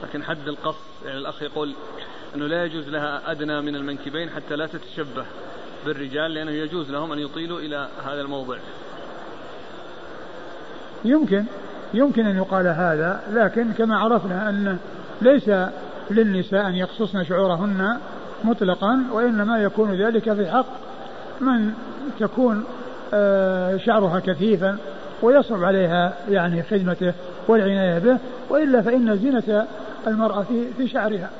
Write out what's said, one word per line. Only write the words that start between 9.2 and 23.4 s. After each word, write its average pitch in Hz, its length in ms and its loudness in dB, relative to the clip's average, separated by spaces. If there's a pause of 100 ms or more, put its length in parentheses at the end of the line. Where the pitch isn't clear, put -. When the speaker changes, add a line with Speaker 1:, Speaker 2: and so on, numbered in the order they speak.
Speaker 2:
يمكن، 220 380 4 (500)
يمكن 233 320 4
أن 196 120 2
يقال 185 300 2
هذا، 170 540 0 (120)
لكن 220 400 2
كما 220 240 2
عرفنا 202 520 2
أن 202 280 0 (440)
ليس 240 300 8 (600)
للنساء 202 560 4
أن 180 80 0
يقصصن 185 480 -2
شعورهن 190 720 2 (460)
مطلقا، 220 680 2
وإنما 226 520 2
يكون 202 300 2
ذلك 220 400 2
في 202 180 0
حق 254 140 4 (760)
من 233 320 2 (460)
تكون، 220 440 2 (500)
آه، 190 640 4